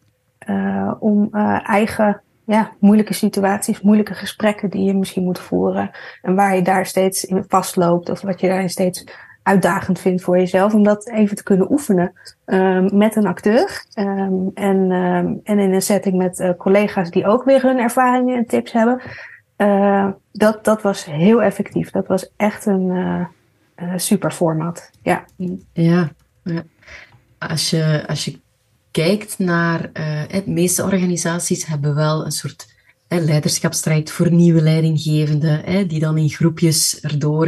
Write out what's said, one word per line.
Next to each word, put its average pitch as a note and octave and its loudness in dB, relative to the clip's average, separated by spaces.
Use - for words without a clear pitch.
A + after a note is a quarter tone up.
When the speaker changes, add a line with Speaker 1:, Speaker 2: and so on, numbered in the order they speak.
Speaker 1:
eh, G3 -4
om, G#3 0
eh, G#3 -2
eigen, G#3 0
ja, G#3+ 0
moeilijke G#3 4
situaties, G3+ -2
moeilijke G#3 2
gesprekken G#3 -4
die G3 -2
je G3 2
misschien F#3+ -2
moet F3+ -2
voeren F#3+ -2
en F#3 0
waar G3 2
je F#3 2
daar F#3 0
steeds F#3+ -2
in F#3 -2
vastloopt F3 0
of - -6
wat F#3+ -8
je F#3 0
daarin F#3+ -2
steeds F#3 -4
uitdagend F#3+ 2
vindt F#3 0
voor F3+ 2
jezelf, F#3 2
om G#3 4
dat G#3 0
even G#3+ 0
te - -10
kunnen F#3 2
oefenen, F#3+ 0
ehm, F#3+ 2
met G#3+ 2
een G#3+ 2
acteur, A3 0
ehm, G3 -2
en, F#3+ 0
ehm, F3+ 0
en G#3 0
in G3 2
een F#3+ 2
setting F#3+ 0
met, F3+ -2
eh, F#3 0
collega's G3 2
die F3 0
ook A#3+ 2
weer C4+ 4
hun B3+ 2
ervaringen B3 2
en A#3 -2
tips A#3 -4
hebben. A#3+ 2
Eh, G3 2
dat, G#3+ 0
dat G#3+ 2
was G3 -2
heel F#3 4
effectief. F#3+ -2
Dat - -4
was - -2
echt G#3 -2
een, F#3+ 0
eh, F3+ -2
eh, F3 -8
super F3 -2
format. E3 -4
Ja. - -4
Speaker 2:
Ja, E3+ 2
ja. E3+ -6
Als - -4
je, D#3 0
als D3+ -6
je - -8
kijkt E3+ -2
naar, E3+ 0
eh, D3+ -6
de F#3+ -4
meeste E3+ 0
organisaties F3 -2
hebben D3 -2
wel D#3 0
een D#3 -8
soort, - -10
hè, F3 0
leiderschapstraject D#3 0
voor F3 0
nieuwe E3+ 6
leidinggevenden, D#3 2
hè, F#3+ 0
die D#3 -4
dan D#3 0
in D#3 2
groepjes D#3+ 0
erdoor D3+ 0